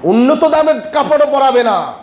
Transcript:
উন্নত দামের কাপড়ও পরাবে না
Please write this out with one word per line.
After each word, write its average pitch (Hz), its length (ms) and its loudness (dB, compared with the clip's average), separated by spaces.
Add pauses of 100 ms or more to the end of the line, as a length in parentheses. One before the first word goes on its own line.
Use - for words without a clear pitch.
উন্নত 240 420 2
দামের 311 360 0 (120)
কাপড়ও 294 380 0
পরাবে 269 340 2
না 170 280 -2 (100)